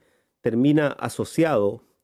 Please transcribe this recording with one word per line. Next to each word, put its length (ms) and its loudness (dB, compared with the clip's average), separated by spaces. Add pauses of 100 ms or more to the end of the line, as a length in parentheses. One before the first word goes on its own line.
(420)
termina 460 2
asociado 960 -2 (200)